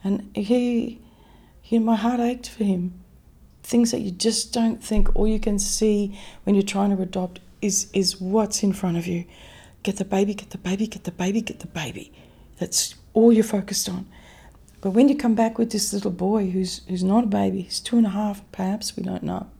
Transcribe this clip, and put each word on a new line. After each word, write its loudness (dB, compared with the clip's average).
And -4
he, 0
he, 0
my 2
heart 0
ached -2
for -4
him. -2
Things 2
that -4
you -6
just -2
don't 0
think, 4
all 4
you 2
can 0
see 0
when 2
you're 4
trying 2
to -2
adopt -6
is, -2
is 0
what's 0
in 2
front -2
of -2
you. -4
Get -2
the -4
baby, 0
get -14
the -12
baby, -2
get -14
the -6
baby, -2
get -10
the -14
baby. -12
That's -4
all 8
you're 6
focused -4
on. -8
But -2
when 6
you 2
come 0
back 0
with 0
this -4
little -4
boy -2
who's, -4
who's -4
not 2
a -2
baby, 0
he's -10
two -2
and 6
a -2
half, -4
perhaps, -4
we -6
don't -6
know. -6